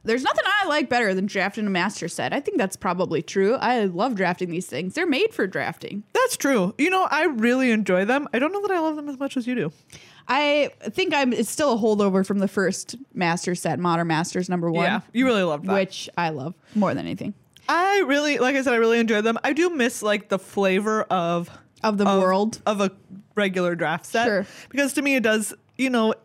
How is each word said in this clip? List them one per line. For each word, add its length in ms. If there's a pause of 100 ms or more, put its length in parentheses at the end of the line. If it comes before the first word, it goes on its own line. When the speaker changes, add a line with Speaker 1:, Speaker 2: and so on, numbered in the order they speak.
Speaker 1:
there's 200
nothing 220
I 200
like 220
better 260
than 120
drafting 400
a 40
Master 380
set. 240
I 80
think 180
that's 180
probably 460
true. 320
I 300
love 320
drafting 340
these 160
things. 280
They're 120
made 260
for 140
drafting. 560 (100)
Speaker 2:
That's 240
true. 400
You 140
know, 180
I 180
really 440
enjoy 340
them. 300
I 60
don't 120
know 100
that 100
I 80
love 160
them 120
as 100
much 180
as 100
you 80
do. 180 (540)
Speaker 1:
I 440 (200)
think 240
I'm, 180
it's 180
still 220
a 60
holdover 480
from 140
the 80
first 480 (180)
Master 400
set, 240
Modern 300
Masters 400
number 220
one. 140
Speaker 2:
Yeah, 160 (120)
you 120
really 200
loved 220
that. 80
Speaker 1:
Which 440
I 120
love 240 (200)
more 200
than 120
anything. 260 (380)
Speaker 2:
I 360
really, 320
like 180
I 60
said, 100
I 40
really 220
enjoyed 260
them. 200
I 80
do 160
miss, 340
like, 280
the 80
flavor 640
of 480 (320)
Speaker 1:
Of 160
the 100
Speaker 2:
of, 140
Speaker 1:
world. 420
Speaker 2:
of 160
a 100 (440)
regular 400
draft 320
set. 180
Speaker 1:
Sure. 220 (240)
Speaker 2:
Because 240
to 80
me 140
it 60
does, 300 (240)
you 140
know 240 (100)